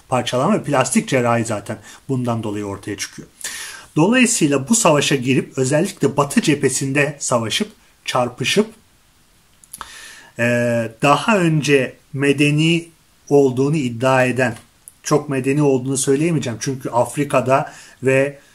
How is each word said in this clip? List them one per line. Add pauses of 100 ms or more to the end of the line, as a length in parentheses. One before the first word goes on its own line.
parçalanma
ve
plastik
cerrahi
zaten (300)
bundan
dolayı
ortaya
çıkıyor. (680)
Dolayısıyla
bu
savaşa
girip
özellikle
Batı
cephesinde
savaşıp, (320)
çarpışıp, (1700)
e, (580)
daha
önce (160)
medeni (400)
olduğunu
iddia
eden, (460)
çok
medeni
olduğunu
söyleyemeyeceğim
çünkü
Afrika'da (300)
ve (160)